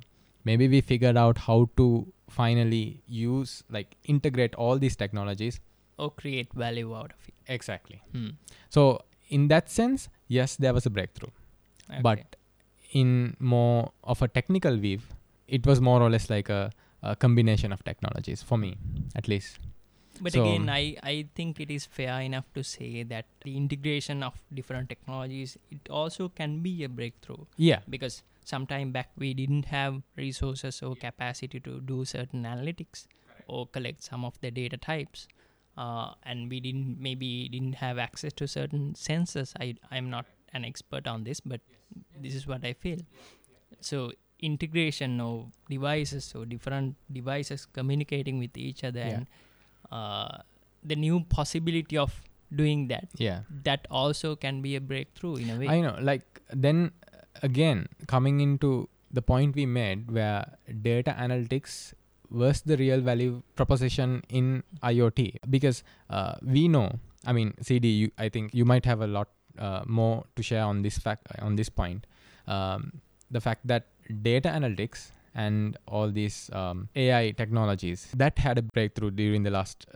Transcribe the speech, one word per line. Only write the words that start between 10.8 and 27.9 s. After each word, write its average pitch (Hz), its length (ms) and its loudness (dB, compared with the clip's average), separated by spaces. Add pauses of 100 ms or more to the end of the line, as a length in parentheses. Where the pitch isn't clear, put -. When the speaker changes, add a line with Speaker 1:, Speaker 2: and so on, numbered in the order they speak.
Speaker 1:
a 120 40 2
breakthrough. 98 400 -4 (600)
Speaker 2:
Okay. 135 100 -6
Speaker 1:
But 113 360 2 (560)
in 127 460 4
more 120 540 4 (120)
of 120 180 0
a 123 60 4
technical 165 480 2
view, 101 240 0 (480)
it 131 180 2
was 139 140 8
more 123 200 8
or 120 80 8
less 113 220 4
like 104 180 0
a, 101 220 0 (320)
a 104 140 -4
combination 117 560 6
of 92 100 -6
technologies - 600 -6
for - 140 0
me, 98 200 -2 (400)
at - 100 -6
least. 101 320 -2 (640)
Speaker 2:
But 269 120 -4
Speaker 1:
So, 123 80 6
Speaker 2:
again, 107 200 4
Speaker 1:
um, 107 80 0
Speaker 2:
I, 143 320 -2
I 151 320 -6
think 165 260 -6
it 151 100 -8
is 143 160 -6
fair 127 340 -6
enough 131 240 -6 (100)
to 135 80 -6
say 120 420 -10
that 117 200 -8 (180)
the 135 140 -10
integration 143 640 -2
of 127 120 -6 (200)
different 127 340 -8
technologies, 131 680 -10 (140)
it 143 180 -18
also 165 400 -4
can 156 320 -6
be 170 240 -4
a 135 40 -6
breakthrough. 120 560 -12 (120)
Speaker 1:
Yeah. 160 320 6
Speaker 2:
Because 131 340 -10 (220)